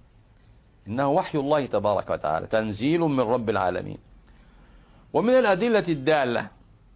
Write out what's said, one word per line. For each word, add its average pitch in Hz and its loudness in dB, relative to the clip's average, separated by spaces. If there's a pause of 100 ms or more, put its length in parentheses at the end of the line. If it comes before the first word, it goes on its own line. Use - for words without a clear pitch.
(880)
إنه 135 -2
وحي 160 0
الله 143 0
تبارك 101 0
وتعالى، 82 -2
تنزيل 110 0
من 147 0
رب 117 0
العالمين. 95 -2 (1160)
ومن 202 2
الأدلة 214 2
الدالة 131 0 (480)